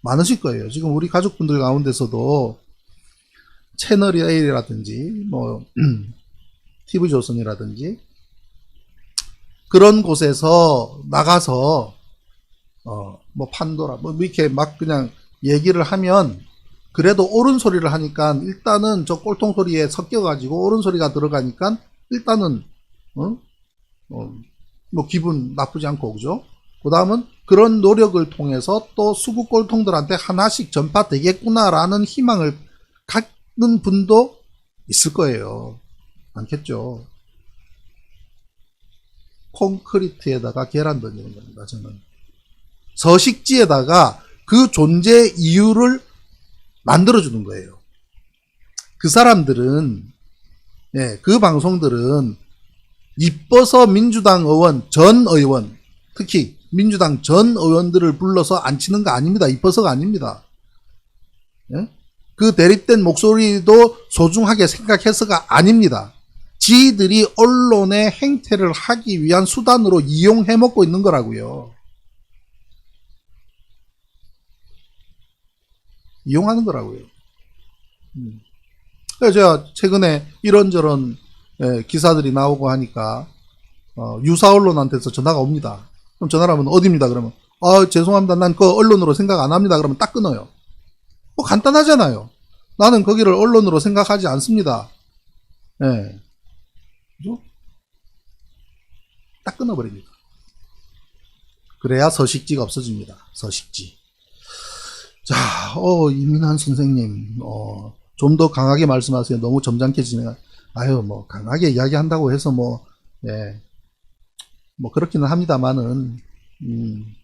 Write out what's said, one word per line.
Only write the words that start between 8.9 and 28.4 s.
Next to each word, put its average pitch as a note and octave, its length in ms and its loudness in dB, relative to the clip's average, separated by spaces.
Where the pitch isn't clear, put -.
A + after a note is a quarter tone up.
그런 G#3 320 6
곳에서 D3+ 1000 0
나가서, C#3+ 840 0
어, G2+ 340 -16
뭐, C3+ 180 -12
판도라, D#3 460 -10
뭐, D#3 160 -12
이렇게 D#3+ 340 -2
막 D3 300 -6
그냥 C#3+ 320 -6
얘기를 D#3 380 0
하면, F3+ 580 0
그래도 F#3 380 2
옳은 B3 300 2
소리를 F3 320 -2
하니까 D3+ 400 -4
일단은 G3+ 640 -4
저 E3+ 140 -6
꼴통 G#3 320 -4
소리에 E3+ 360 -2
섞여가지고 E3 800 -6
옳은 A3 160 0
소리가 E3+ 300 -2
들어가니까 D3 680 -4
일단은, G#3+ 540 -4
어? F#3+ 240 -8
어, A2+ 240 -16
뭐, D#3 160 -6
기분 D3+ 480 -6
나쁘지 D3 320 -8
않고, C#3+ 280 -8
그죠? C#3+ 280 -10
그 C#3+ 80 -6
다음은 F#3 360 0
그런 G#3+ 340 4
노력을 G3 500 2
통해서 D3 640 -6